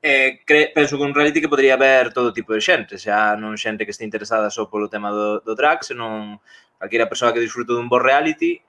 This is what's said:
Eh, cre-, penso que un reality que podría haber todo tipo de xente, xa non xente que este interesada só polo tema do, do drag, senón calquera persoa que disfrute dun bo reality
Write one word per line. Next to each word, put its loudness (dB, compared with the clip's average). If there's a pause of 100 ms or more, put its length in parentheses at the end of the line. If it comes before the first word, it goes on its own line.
Eh, 2
cre-, 4
penso 2
que -2
un -2
reality 2
que -2
podría 4
haber 4
todo 0
tipo -6
de 0
xente, -2
xa 2
non -10
xente -6
que -10
este -10
interesada -4
só -6
polo -4
tema -8
do, -4
do -6
drag, 0
senón -10 (380)
calquera -2
persoa 0
que -2
disfrute -4
dun -4
bo 4
reality 2